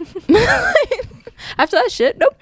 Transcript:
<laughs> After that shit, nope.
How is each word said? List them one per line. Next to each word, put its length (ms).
<laughs> 1300
After 160
that 160
shit, 260
nope. 240